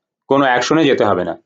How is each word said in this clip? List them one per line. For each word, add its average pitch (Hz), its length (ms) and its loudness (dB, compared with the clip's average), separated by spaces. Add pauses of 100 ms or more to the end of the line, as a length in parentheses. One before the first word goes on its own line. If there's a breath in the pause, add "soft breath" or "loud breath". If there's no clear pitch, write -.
(280)
কোনো 139 160 2
অ্যাকশনে 143 400 0
যেতে 127 200 2
হবে 90 200 -2
না। 87 220 -8